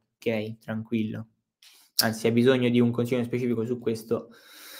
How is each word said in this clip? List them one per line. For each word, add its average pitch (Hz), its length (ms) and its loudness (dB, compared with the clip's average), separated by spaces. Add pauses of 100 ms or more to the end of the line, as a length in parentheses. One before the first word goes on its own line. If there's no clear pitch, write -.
(160)
ok? 110 420 -4
Tranquillo. 110 720 -4 (760)
Anzi, 110 180 -2
se 117 60 2
hai 113 60 2
bisogno 123 360 4
di 120 120 4
un 120 100 4
consiglio 120 320 0
specifico 120 420 -2
su 120 140 -4
questo, - 520 -4 (480)